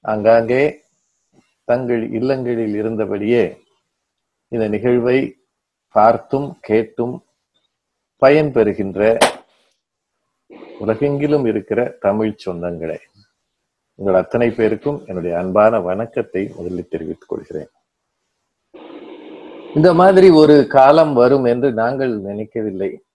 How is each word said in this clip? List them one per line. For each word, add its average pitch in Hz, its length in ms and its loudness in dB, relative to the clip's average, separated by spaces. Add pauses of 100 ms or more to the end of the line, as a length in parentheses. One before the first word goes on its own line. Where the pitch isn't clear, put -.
ஆங்காங்கே 113 580 2 (1040)
தங்கள் 120 440 -2
இல்லங்களில் 120 640 -4
இருந்தபடியே 107 680 -2 (1080)
இந்த 113 160 -4
நிகழ்வை 120 520 0 (760)
பார்த்தும் 117 680 0
கேட்டும் 117 540 -4 (1040)
பயன்பெறுகின்ற 117 800 0 (1800)
உலகெங்கிலும் 143 680 -2
இருக்கிற 110 540 -4
தமிழ் 107 360 -2
சொந்தங்களே, 85 640 -10 (1000)
உங்கள் 98 160 -2
அத்தனை 117 360 0
பேருக்கும் 117 540 -4
என்னுடைய 90 320 -8
அன்பான 104 420 0
வணக்கத்தை 98 680 -6
முதலில் 90 420 -12
தெரிவித்துக் 80 400 -10
கொள்கிறேன். - 400 -12 (2000)
இந்த 156 200 4
மாதிரி 185 360 6
ஒரு 156 260 8 (120)
காலம் 147 460 4
வரும் 127 320 4
என்று 123 260 0
நாங்கள் 123 500 -4
நினைக்கவில்லை. 101 680 -8 (260)